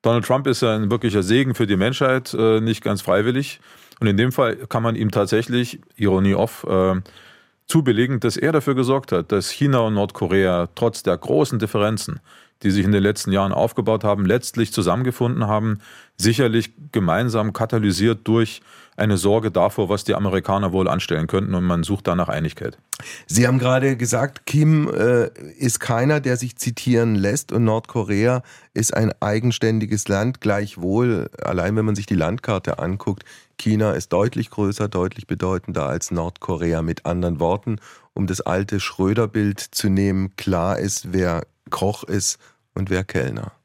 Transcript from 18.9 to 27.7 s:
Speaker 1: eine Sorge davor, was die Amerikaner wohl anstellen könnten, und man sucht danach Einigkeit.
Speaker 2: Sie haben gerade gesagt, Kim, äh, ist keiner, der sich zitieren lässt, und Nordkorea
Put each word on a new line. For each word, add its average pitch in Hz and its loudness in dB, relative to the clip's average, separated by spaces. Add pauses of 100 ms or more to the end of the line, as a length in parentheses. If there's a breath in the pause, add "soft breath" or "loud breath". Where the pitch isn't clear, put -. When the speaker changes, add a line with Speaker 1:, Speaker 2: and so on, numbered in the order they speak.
Speaker 1:
eine 104 2
Sorge 104 2
davor, 92 2
was 101 0
die - 0
Amerikaner 98 0
wohl 92 2
anstellen 82 -2
könnten, 95 -2
und 90 0
man 85 2
sucht 98 -2
danach 87 0
Einigkeit. - -6 (480 loud breath)
Speaker 2:
Sie 120 4
haben 131 4
gerade 127 2
gesagt, 120 -4
Kim, 151 4
äh, 117 2 (320)
ist 123 -2
keiner, 131 0
der 127 -2
sich 123 -8
zitieren 117 0
lässt, 101 0
und 117 2
Nordkorea 113 0 (300 loud breath)